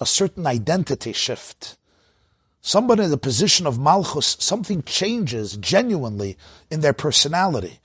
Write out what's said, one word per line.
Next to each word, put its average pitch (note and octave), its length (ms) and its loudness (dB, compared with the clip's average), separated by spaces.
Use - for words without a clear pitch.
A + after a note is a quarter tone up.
a C3 40 -2
certain F#3 400 0
identity B2+ 680 0
shift. - 640 -8
Somebody A3 440 4
in E3+ 40 0
the C#3+ 80 2
position C#3+ 480 2
of B2 140 -2
malchus, D3+ 600 2
something G3 440 -2
changes A#2+ 720 -2
genuinely A2 800 0
in D#3 120 -2
their D3 120 4
personality. D3 920 0